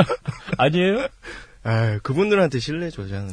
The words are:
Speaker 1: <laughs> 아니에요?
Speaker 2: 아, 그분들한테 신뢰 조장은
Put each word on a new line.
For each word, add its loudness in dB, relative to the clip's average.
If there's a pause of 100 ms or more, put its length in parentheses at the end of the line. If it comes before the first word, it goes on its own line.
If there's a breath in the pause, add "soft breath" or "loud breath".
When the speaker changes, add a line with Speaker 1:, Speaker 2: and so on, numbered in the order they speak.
Speaker 1:
<laughs> -6
아니에요? 2 (560 loud breath)
Speaker 2:
아, 2
그분들한테 2
신뢰 -4
조장은 -8